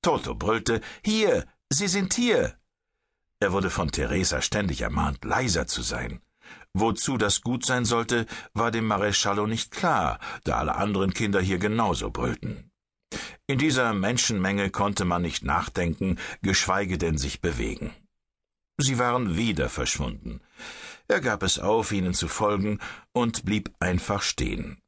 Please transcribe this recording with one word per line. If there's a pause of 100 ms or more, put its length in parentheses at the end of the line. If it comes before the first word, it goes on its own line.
Toto
brüllte: (240)
„Hier, (260)
Sie
sind
hier!“ (800)
Er
wurde
von
Teresa
ständig
ermahnt,
leiser
zu
sein. (500)
Wozu
das
gut
sein
sollte, (300)
war
dem
Maresciallo
nicht
klar, (240)
da
alle
anderen
Kinder
hier
genauso
brüllten. (760)
In
dieser
Menschenmenge
konnte
man
nicht
nachdenken, (220)
geschweige
denn
sich
bewegen. (840)
Sie
waren
wieder
verschwunden. (680)
Er
gab
es
auf,
ihnen
zu
folgen, (340)
und
blieb (100)
einfach
stehen.